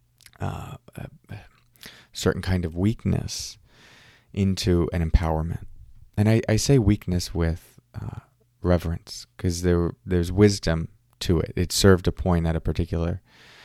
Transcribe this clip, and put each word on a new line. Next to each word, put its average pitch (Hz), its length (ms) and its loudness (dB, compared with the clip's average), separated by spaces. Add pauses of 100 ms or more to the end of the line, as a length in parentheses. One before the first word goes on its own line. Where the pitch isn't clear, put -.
(400)
uh, - 360 -8 (200)
a, - 100 -14 (240)
a - 80 -14 (760)
certain - 300 -2
kind 92 240 -2
of 82 100 -8
weakness 95 800 -4 (800)
into 92 580 0
an 85 160 -2
empowerment. 80 560 -2 (540)
And 107 100 4
I, 113 200 4
I 110 80 2
say 139 220 2
weakness 98 540 0
with, 82 480 -4 (140)
uh, - 260 -12 (400)
reverence, 85 680 -2 (120)
'cause 87 240 -4
there, 85 300 2 (120)
there's 87 280 0
wisdom 90 560 4 (320)
to 85 180 2
it. - 180 -4
It 87 160 -2
served 95 360 6
a - 40 -2
point 85 340 0
at 82 100 0
a 80 40 -2
particular, 82 640 -2 (420)